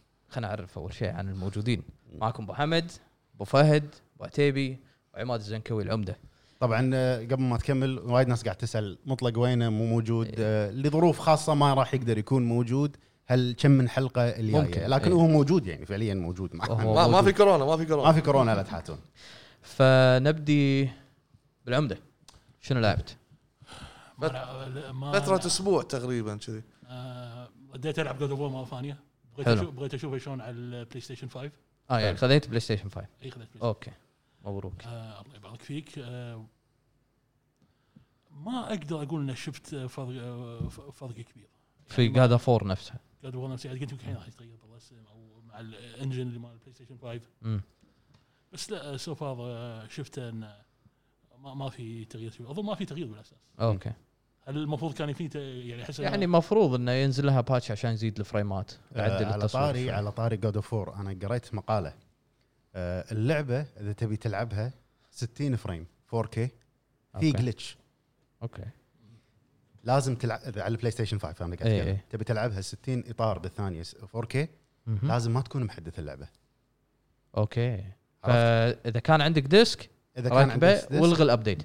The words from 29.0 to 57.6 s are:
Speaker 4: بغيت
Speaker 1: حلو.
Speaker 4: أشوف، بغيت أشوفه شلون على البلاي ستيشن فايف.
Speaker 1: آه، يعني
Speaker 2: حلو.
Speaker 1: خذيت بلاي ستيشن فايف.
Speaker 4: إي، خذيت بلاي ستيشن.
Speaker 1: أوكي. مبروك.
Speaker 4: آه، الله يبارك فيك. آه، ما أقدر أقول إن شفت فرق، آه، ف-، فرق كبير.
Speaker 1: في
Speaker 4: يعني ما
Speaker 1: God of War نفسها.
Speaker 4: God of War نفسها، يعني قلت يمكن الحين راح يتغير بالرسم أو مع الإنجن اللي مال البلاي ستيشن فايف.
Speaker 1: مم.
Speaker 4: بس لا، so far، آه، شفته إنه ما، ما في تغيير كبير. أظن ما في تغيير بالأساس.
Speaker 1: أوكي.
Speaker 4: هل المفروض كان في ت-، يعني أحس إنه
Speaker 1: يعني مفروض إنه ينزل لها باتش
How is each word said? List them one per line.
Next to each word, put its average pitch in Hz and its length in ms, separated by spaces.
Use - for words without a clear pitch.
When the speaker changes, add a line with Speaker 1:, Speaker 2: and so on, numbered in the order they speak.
Speaker 4:
بغيت 139 120
Speaker 1:
حلو. 110 140
Speaker 4:
أشوف، 147 120
بغيت 135 200
أشوفه 135 240
شلون 131 240
على 117 100
البلاي 120 500
ستيشن 127 260
فايف. 135 240
Speaker 1:
آه، 123 100
يعني 107 80
Speaker 2:
حلو. 98 100
Speaker 1:
خذيت 135 300
بلاي 117 120
ستيشن 101 300
فايف. 95 180
Speaker 4:
إي، 131 80
خذيت - 40
بلاي 113 120
ستيشن. 113 180
Speaker 1:
أوكي. - 260
مبروك. 95 380
Speaker 4:
آه، 113 380
الله 117 140
يبارك 107 260
فيك. 147 380
آه، 120 460
ما 202 360
أقدر 160 360
أقول 143 260
إن 123 60
شفت - 400
فرق، 127 460
آه، 120 480
ف-، 143 240
فرق 123 220
كبير. 110 320
Speaker 1:
في 123 180
Speaker 4:
يعني 127 140
ما 120 180
Speaker 1:
God - 20
of - 40
War 113 200
نفسها. 98 360
Speaker 4:
God 131 80
of 127 40
War 131 140
نفسها، 131 200
يعني 127 100
قلت 123 120
يمكن 131 120
الحين 101 120
راح - 120
يتغير 117 300
بالرسم 113 280
أو 110 360
مع 107 120
الإنجن 117 640
اللي 120 180
مال 120 120
البلاي 117 220
ستيشن 123 240
فايف. 117 320
Speaker 1:
مم. 110 200
Speaker 4:
بس - 180
لا، 143 260
so 156 220
far، - 20
آه، 120 640
شفته 127 420
إنه 110 260
ما، 135 160
ما 139 160
في 113 360
تغيير 113 260
كبير. 120 200
أظن 202 140
ما 208 100
في 196 100
تغيير 151 220
بالأساس. 107 300
Speaker 1:
أوكي. 110 320
Speaker 4:
هل 139 100
المفروض 151 360
كان 147 200
في 165 140
ت-، - 80
يعني 123 480
أحس - 160
إنه 185 100
Speaker 1:
يعني 196 180
مفروض 175 480
إنه 123 160
ينزل 135 340
لها 135 160
باتش 123 300